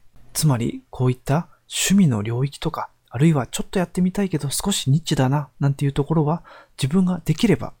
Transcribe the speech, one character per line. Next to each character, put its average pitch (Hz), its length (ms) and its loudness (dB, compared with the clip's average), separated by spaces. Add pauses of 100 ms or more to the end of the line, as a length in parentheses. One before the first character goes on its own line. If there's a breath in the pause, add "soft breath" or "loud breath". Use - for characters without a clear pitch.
(340)
つ - 120 0
ま 135 120 4
り、 127 320 -4
こ - 160 -2
う 127 40 4
い 123 40 0
っ - 20 -12
た 147 320 -2 (180 soft breath)
趣 - 280 0
味 196 140 6
の 110 120 2
領 117 240 -2
域 139 160 -6
と 160 100 -4
か、 - 200 -8 (180)
あ - 80 -10
る 147 120 4
い 165 40 4
は 131 140 -2
ち - 160 -6
ょ - 40 -14
っ - 40 -18
と - 80 -2
や 180 80 0
っ - 20 -6
て - 140 -2
み 185 100 2
た 202 100 -2
い 196 60 -2
け 175 80 -2
ど 143 140 -6
少 - 200 -4
し 196 200 -2
ニ 143 80 4
ッ - 40 -6
チ - 140 -4
だ 131 140 2
な、 143 180 -2 (100)
な 143 120 0
ん 139 40 0
て 143 120 -2
い - 20 0
う 139 40 -2
と 139 120 -2
こ - 80 -4
ろ 160 140 2
は、 - 180 -2 (320 loud breath)
自 135 160 -4
分 185 140 2
が 180 180 -2
で 156 100 2
き - 140 2
れ 170 80 4
ば、 - 240 -6